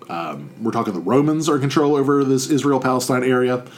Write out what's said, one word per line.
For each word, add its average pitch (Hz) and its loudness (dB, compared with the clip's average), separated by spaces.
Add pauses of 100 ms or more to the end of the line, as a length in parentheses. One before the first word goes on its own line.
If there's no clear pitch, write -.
um, - -10 (100)
we're 113 -2
talking 110 -2
the 87 -6
Romans 147 2
are 147 2
in 131 -2
control 143 2
over 139 2
this 131 0
Israel-Palestine 131 0
area. 123 0 (140)